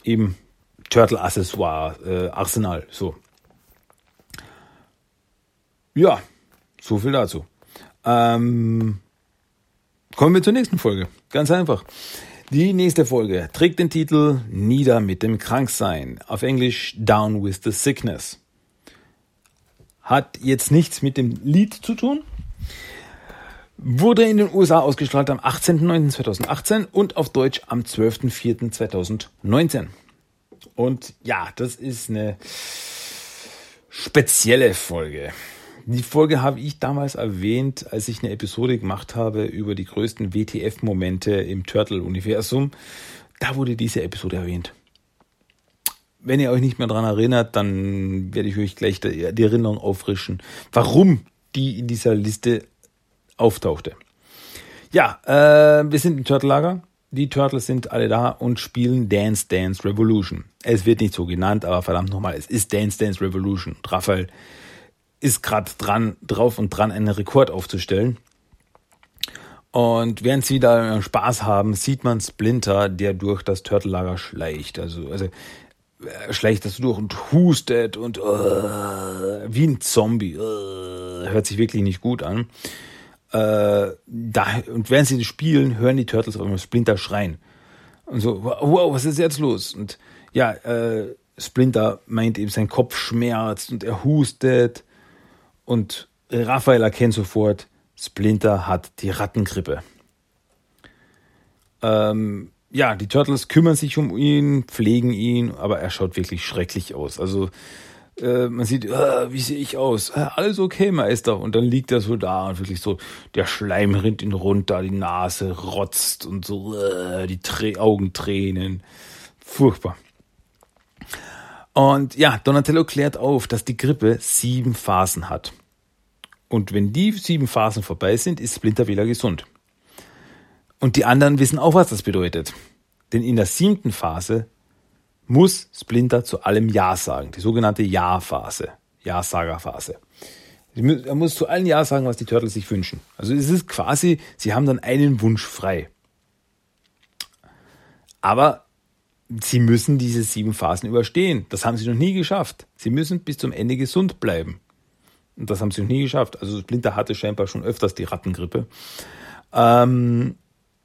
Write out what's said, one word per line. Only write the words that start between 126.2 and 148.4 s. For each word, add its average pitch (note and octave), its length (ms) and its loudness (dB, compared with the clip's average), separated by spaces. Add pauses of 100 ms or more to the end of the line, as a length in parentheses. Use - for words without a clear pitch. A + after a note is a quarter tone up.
Und G#2 240 -2
wenn G2+ 200 0
die G3+ 200 2
sieben E3 340 -2
Phasen G#2+ 380 0
vorbei F#2+ 320 0
sind, E3+ 240 -2
ist A#2 160 -6
Splinter A2 320 0
wieder G2+ 180 0
gesund. A#2 380 -2 (1400)
Und B2+ 160 2
die - 80 6
anderen C#3 340 6
wissen C3+ 200 4
auch, D#3 160 4
was - 160 8
das G#2 120 -4
bedeutet. F2 520 -2 (580)
Denn A#2 100 2
in A#2+ 140 2
der G2+ 100 4
siebten F#3 460 2
Phase F#2+ 540 -4 (800)
muss E3 460 6
Splinter A#2+ 520 2
zu - 180 -8
allem G#2+ 260 2
Ja F#2 280 2
sagen. C#2 360 -6
Die - 80 -14
sogenannte A2 420 0
Ja-Phase. F2+ 880 -2 (320)
Ja-Sager-Phase. F2 960 -6 (760)
Sie A#2 80 -4
mü-, C3 220 4
er C#3 100 -6
muss D#3 200 0
zu - 140 -2
allen F#3 180 0
Ja D#3 180 4
sagen, C3+ 220 0
was A#2+ 100 -2
die A#2 80 -10
Turtles A2+ 300 0
sich G#2 160 -8
wünschen. F#2 300 -4 (160)
Also A2 180 -2
es C#3+ 160 2
ist F3 180 2
quasi, D#3 500 0 (180)
sie G#2 180 -2
haben C#3 120 2
dann B2+ 120 2
einen C3+ 420 2
Wunsch A2 240 2
frei. F#2 460 -6 (2250)
Aber B2+ 480 2 (760)